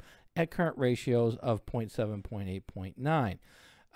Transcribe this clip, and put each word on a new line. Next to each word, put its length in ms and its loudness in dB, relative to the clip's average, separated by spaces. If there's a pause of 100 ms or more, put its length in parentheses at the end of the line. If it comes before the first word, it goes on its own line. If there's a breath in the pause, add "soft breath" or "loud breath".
(360 loud breath)
at 140 2
current 280 0
ratios 600 4
of 280 0
point 260 -4
seven, 320 -2
point 260 -6
eight, 160 -6
point 320 -10
nine. 400 0 (580 loud breath)